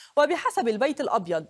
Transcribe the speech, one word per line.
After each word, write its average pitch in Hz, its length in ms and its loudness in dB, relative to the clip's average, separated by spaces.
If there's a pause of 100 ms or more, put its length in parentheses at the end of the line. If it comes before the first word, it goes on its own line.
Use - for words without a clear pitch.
(180)
وبحسب 320 500 2
البيت 247 340 0
الأبيض، 170 480 -2